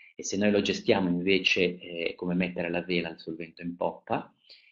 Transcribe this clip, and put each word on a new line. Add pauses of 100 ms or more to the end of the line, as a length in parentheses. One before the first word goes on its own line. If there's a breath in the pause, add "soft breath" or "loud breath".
(160 soft breath)
e
se
noi
lo
gestiamo
invece,
eh,
è
come
mettere
la
vela
al
solvento
in
poppa, (380 soft breath)